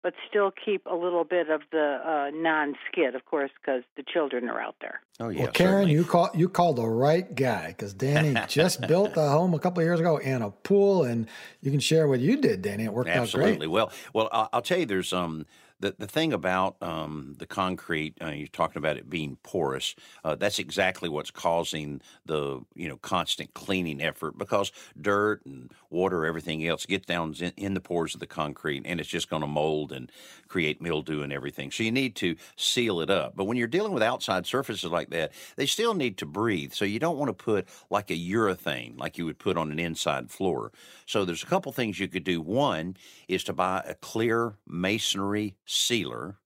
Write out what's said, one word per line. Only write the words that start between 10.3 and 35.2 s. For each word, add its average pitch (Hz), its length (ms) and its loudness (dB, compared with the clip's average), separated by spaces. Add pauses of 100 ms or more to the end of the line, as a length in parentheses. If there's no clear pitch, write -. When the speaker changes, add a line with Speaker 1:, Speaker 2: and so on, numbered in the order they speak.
Speaker 3:
a 104 80 -2
pool, 196 540 4
and 117 220 0 (360)
you 139 80 0
can 143 100 4
share 156 260 6
what 131 140 4
you 190 160 4
did, 120 240 2
Danny. 101 240 -2
It 107 80 -2
worked 120 160 -2
out 85 60 4
great. 120 300 2
Speaker 2:
Absolutely. 82 240 2
Well, 101 220 2 (220)
well, 110 180 4
I, 110 220 2
I'll 120 80 2
tell 180 180 0
you, 170 60 2
there's, 95 300 0
um, 80 320 -2 (340)
the, 95 180 0
the 107 80 -8
thing 156 260 0
about, 92 500 0
um, 76 560 -6
the - 80 -14
concrete, 85 760 -4
uh, 82 60 -6
you're 73 180 -8
talking 82 320 -2
about 76 180 0
it 62 140 -14
being 76 320 -4
porous, 69 520 -2 (280)
uh, 78 120 0
that's 101 240 0
exactly 92 500 -2
what's 73 240 -4
causing 78 680 -2 (240)
the, 71 400 -4 (100)
you 82 140 -8
know, 69 80 -10
constant - 580 -4
cleaning 85 460 -2
effort, 80 380 -4
because 101 320 0 (280)
dirt 101 460 2
and 64 280 -16 (180)
water, 87 340 2
everything 80 420 -2
else 80 200 -2
gets 87 200 -2
down 82 340 -2
in, 87 160 -4
in 98 180 -4
the 85 60 0
pores 82 340 -2
of - 60 -14
the 82 60 -8
concrete, 73 600 -4
and 87 140 -4
it's 76 80 -8
just 82 200 -4
gonna 76 200 -2
mold 76 440 0
and 64 180 -12 (380)
create 78 320 -2
mildew 78 420 -2
and 71 100 -6
everything. 69 380 -8
So - 120 -4
you 113 100 0
need 127 240 0
to 87 200 -2 (200)
seal 110 440 0
it 80 100 -2
up. 85 260 0
But 95 80 -2
when 113 120 -2
you're 120 100 0
dealing 190 260 -2
with 123 100 2
outside 107 440 0
surfaces 113 440 -4
like 82 200 -2
that, 80 220 -2 (240)